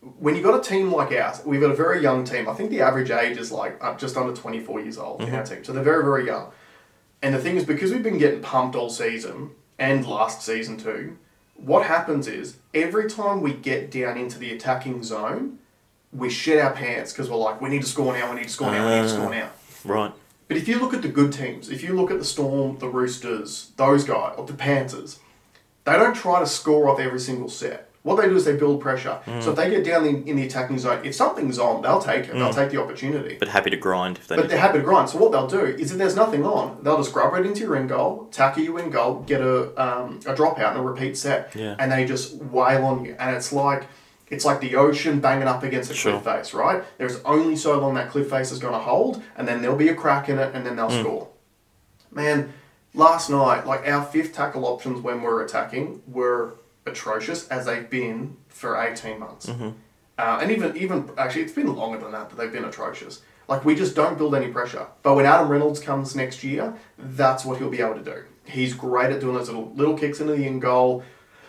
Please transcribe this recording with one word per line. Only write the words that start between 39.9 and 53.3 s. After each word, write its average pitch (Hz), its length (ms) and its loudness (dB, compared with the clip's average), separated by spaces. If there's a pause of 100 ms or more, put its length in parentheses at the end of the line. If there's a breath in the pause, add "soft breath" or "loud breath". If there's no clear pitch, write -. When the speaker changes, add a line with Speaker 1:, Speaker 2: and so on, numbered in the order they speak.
Speaker 1:
a 135 80 -4
dropout 143 380 2
and 127 80 -4
a - 20 -2
repeat 127 360 -4
set. - 360 -2
Speaker 2:
Yeah. 107 240 -6
Speaker 1:
And 131 140 0
they 131 140 2
just 131 300 -4
wail 131 500 2
on 127 180 0
you. - 160 -12
And 127 160 -2
it's - 160 -6
like, 139 320 0 (460 loud breath)
it's 139 160 -2
like - 160 2
the 127 160 0
ocean 143 420 4
banging 135 300 4
up 127 140 0
against 127 280 -4
a - 20 -8
Speaker 2:
Sure. 107 260 0
Speaker 1:
cliff - 40 -14
face, 131 300 -4
right? 185 280 2 (180 loud breath)
There's 127 260 -4
only 156 320 4
so 147 220 2
long 135 160 0
that 123 160 -4
cliff 143 180 0
face 131 220 0
is 127 80 -8
gonna 120 200 -2
hold, - 420 2 (140 loud breath)
and 123 100 -4
then 120 160 -2
there'll 123 160 2
be 156 120 6
a 160 60 2
crack 143 340 2
in 135 100 2
it, 135 160 0
and 123 100 -6
then 120 120 -6
they'll 113 120 -2
Speaker 2:
Mm. 120 120 2
Speaker 1:
score. - 260 -4 (840)
Man, 147 420 0 (400 loud breath)
last 156 360 6
night, 135 380 2